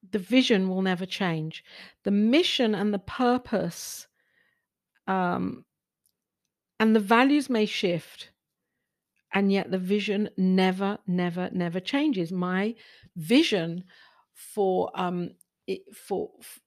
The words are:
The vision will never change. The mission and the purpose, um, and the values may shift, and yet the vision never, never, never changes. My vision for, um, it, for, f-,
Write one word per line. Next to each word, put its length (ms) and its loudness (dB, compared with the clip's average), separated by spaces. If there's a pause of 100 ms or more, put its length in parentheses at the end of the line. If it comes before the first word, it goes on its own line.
(100)
The 80 -2
vision 500 2
will 140 -2
never 240 0
change. 580 -4 (400)
The 60 -2
mission 640 2
and 180 0
the 80 -4
purpose, 1040 -4 (1000)
um, 580 -2 (1120)
and 160 4
the 60 6
values 480 4
may 160 2
shift, 680 -4 (1000)
and 180 2
yet 200 0
the 80 -2
vision 580 -2
never, 680 2
never, 440 -2
never 300 -4
changes. 500 -2
My 440 -2 (420)
vision 680 2 (520)
for, 600 -2
um, 360 -4 (360)
it, 140 -6 (140)
for, 340 -6 (100)
f-, 280 -20